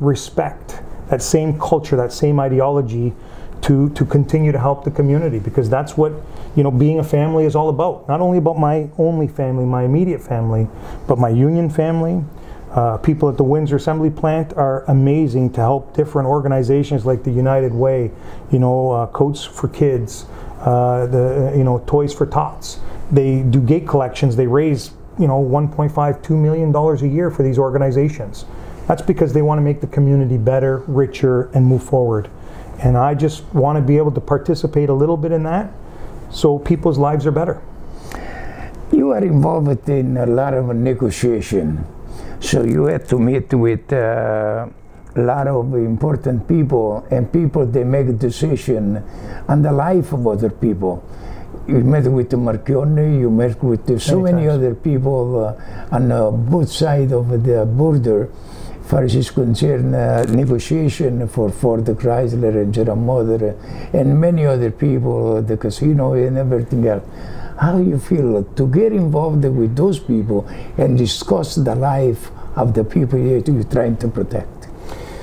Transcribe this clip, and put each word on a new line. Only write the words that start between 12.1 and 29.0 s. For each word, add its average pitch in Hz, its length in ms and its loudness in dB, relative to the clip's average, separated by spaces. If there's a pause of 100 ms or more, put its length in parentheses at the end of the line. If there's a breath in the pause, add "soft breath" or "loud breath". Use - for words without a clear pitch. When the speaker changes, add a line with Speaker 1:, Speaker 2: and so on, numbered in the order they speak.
Speaker 1:
Uh, 117 260 0
people 151 320 2
at 120 80 -2
the 147 60 2
Windsor 147 320 2
Assembly 156 340 0
Plant 156 480 -2
are 135 300 0
amazing 135 640 2
to 123 100 -2
help 135 340 0
different 147 320 0
organizations 135 800 0
like 127 180 0
the 131 80 -2
United 131 400 2
Way, 123 400 0 (400 loud breath)
you 135 60 4
know, 127 320 2
uh, 117 180 0
Coats 143 380 -2
for - 220 -8
Kids, 131 580 -2 (340 loud breath)
uh, 123 460 2
the, 131 460 0
uh, 143 40 -4
you 135 80 4
know, 123 220 0
Toys 147 260 2
for 147 140 0
Tots. - 540 -4 (320 loud breath)
They 135 320 4
do 127 180 4
gate 151 260 2
collections. 131 480 0
They 123 120 2
raise, 143 420 0 (300)
you 165 80 4
know, 135 100 2
one 139 300 2
point 151 240 -2
five, 147 320 -2
two 160 120 0
million 156 360 2
dollars 147 320 2
a 143 40 2
year 160 220 0
for 147 140 0
these 131 160 2
organizations. 135 840 0 (420 loud breath)
That's 165 160 0